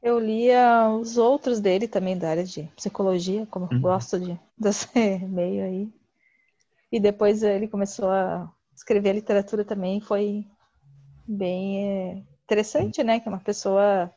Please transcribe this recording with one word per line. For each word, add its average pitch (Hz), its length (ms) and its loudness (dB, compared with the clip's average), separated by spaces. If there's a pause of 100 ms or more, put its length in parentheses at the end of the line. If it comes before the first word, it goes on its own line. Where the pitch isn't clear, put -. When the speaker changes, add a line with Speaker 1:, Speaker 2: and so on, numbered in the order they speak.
Speaker 1:
Eu 240 180 2
lia 233 680 4
os 226 280 -2
outros 240 420 4
dele 208 280 2
também, 185 300 -2
da 165 120 -4
área 160 140 0
de 180 200 -10 (120)
psicologia, 190 720 -2
como 180 180 -8
eu 175 80 -6
Speaker 2:
Uhum. 123 80 2
Speaker 1:
gosto 180 380 0
de, 180 280 -8
<laughs> - 100 -20
desse 208 300 -2 (400)
meio 190 380 -4
aí. 190 280 -6 (1000)
E 233 80 -2
depois 208 440 2
ele 208 240 0
começou 196 420 -4
a 185 400 -2 (240)
escrever 202 400 0
literatura 208 520 -2
também, 196 340 -4
foi 208 480 -4 (800)
bem, 196 580 -4
é, 190 380 -6 (220)
interessante, 214 580 0
né? 226 160 2
Que 233 80 -12
é 214 40 -8
uma 190 80 -8
pessoa 196 760 0